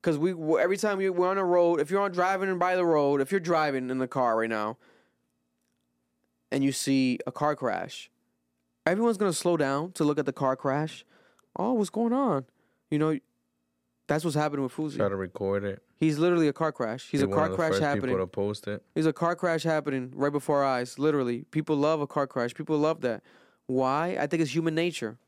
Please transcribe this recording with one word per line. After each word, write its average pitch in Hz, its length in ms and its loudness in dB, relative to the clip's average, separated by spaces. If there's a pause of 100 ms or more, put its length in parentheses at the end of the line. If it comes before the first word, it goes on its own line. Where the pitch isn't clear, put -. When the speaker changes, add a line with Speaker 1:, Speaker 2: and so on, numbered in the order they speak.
Speaker 1:
'Cause 160 180 0
we, 170 120 2
w-, 160 280 0
every 185 200 2
time 202 220 0
you, 190 120 0
we're 180 160 0
on 190 100 0
a 190 60 0
road, 175 360 4
if 151 100 -2
you're 196 100 2
on 202 120 0
driving 185 360 0
and 185 100 -2
by 180 160 2
the 180 100 2
road, 143 360 4
if 135 100 -2
you're 196 100 0
driving 151 500 0
in 131 80 -2
the 127 100 -2
car 120 300 2
right 113 100 0
now, 110 300 -2 (1700)
and 135 120 0
you 139 100 2
see 131 540 2
a 123 60 -8
car 147 240 0
crash, 92 540 -6 (760)
everyone's 214 300 2
gonna 190 160 0
slow 175 240 2
down 147 360 0
to 165 120 -2
look 147 140 2
at 139 80 0
the 135 60 -4
car 131 240 0
crash. 147 480 -2 (520)
"Oh, 208 160 0
what's 208 180 0
going 233 220 0
on?" 226 320 2 (460)
You 151 80 0
know, 156 200 2 (880)
that's 151 180 0
what's 151 120 0
happening 147 260 0
with 127 100 -4
Fousey. 156 240 -6
Speaker 2:
Try 101 120 2
to 98 80 -4
record 98 480 -2
it. 98 180 -6 (140)
Speaker 1:
He's 151 220 0
literally 170 300 4
a 139 40 0
car 160 180 -2
crash. 120 400 -6
He's 143 120 0
Speaker 2:
Be - 20 2
Speaker 1:
a 196 40 0
Speaker 2:
one 190 80 0
Speaker 1:
car 156 100 2
Speaker 2:
of - 60 -2
the - 40 -4
Speaker 1:
crash 160 160 0
Speaker 2:
first - 100 2
Speaker 1:
happening. 143 320 0
Speaker 2:
people 95 120 0
to - 0 -
post 104 420 -4
it. 104 140 -8 (120)
Speaker 1:
He's 160 120 2
a 156 60 2
car 170 220 0
crash 165 300 -2
happening 139 500 -2
right 143 180 0
before 143 260 0
our 139 60 4
eyes. 127 340 -2
Literally, 135 520 0
people 156 260 0
love 151 240 2
a 143 60 -2
car 139 200 -2
crash. 120 280 -4
People 156 240 -2
love 160 220 2
that. 117 220 -2 (440)
Why? 131 540 0
I 147 60 0
think 160 140 -2
it's 139 140 -2
human 160 200 0
nature. 156 540 -4